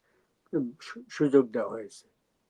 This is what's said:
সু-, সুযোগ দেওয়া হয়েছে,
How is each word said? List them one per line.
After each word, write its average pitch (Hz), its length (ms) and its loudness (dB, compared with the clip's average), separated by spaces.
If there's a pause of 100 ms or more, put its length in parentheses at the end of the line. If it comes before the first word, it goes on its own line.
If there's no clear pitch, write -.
(800)
সু-, - 300 -18
সুযোগ 135 420 4
দেওয়া 107 180 -4
হয়েছে, 110 380 -14 (420)